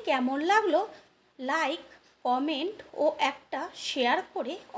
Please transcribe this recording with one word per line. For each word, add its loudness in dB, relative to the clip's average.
কেমন 2
লাগলো, 4
লাইক, 0
কমেন্ট 0
ও 6
একটা -8
শেয়ার 0
করে -6